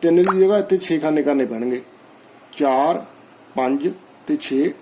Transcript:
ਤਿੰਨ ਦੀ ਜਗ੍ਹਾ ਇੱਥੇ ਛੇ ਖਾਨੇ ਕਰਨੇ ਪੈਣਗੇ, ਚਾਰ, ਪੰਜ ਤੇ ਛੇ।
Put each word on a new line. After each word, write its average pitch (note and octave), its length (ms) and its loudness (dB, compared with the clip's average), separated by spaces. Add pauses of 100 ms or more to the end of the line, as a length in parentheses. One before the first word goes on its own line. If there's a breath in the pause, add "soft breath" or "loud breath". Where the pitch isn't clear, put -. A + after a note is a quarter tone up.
ਤਿੰਨ E3+ 140 2
ਦੀ F3+ 240 4
ਜਗ੍ਹਾ G3 180 6
ਇੱਥੇ G3 200 0
ਛੇ E3 200 -2
ਖਾਨੇ D3+ 240 0
ਕਰਨੇ C3+ 240 0
ਪੈਣਗੇ, A#2+ 340 -6 (720)
ਚਾਰ, C#3+ 520 0 (500)
ਪੰਜ C#3 340 -2 (380)
ਤੇ D3+ 100 -2
ਛੇ। D3 460 -2